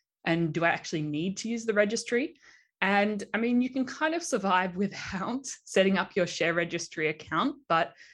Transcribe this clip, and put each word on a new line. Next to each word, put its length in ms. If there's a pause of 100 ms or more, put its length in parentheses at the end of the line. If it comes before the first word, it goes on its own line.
(260)
And 260
do 120
I 40
actually 340
need 360
to 100
use 160
the 80
registry?" 640 (480)
And 500
I 60
mean, 240
you 80
can 160
kind 280
of 80
survive 540
<laughs> 80
without 640 (180)
setting 320
up 180
your 120
share 260
registry 560
account. 480 (140)
But 240 (200)